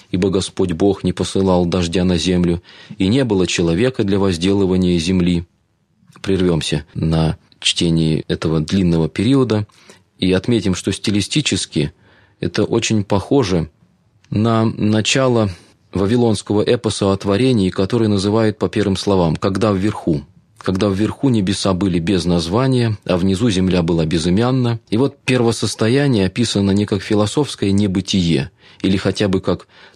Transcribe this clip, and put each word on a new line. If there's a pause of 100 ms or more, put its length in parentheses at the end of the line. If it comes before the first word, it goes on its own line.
ибо
Господь
Бог
не
посылал
дождя
на
землю, (340)
и
не
было
человека
для
возделывания
земли». (800)
Прервёмся (120)
на (220)
чтении
этого
длинного
периода (500)
и
отметим,
что
стилистически (460)
это
очень
похоже (640)
на
начало (420)
вавилонского
эпоса
о
творении,
который
называют
по
первым
словам
«когда
вверху». (360)
«Когда
вверху
небеса
были
без
названия,
а
внизу
земля
была
безымянна». (100)
И
вот
первосостояние
описано
не
как
философское
небытие (300)
или
хотя
бы
как (280)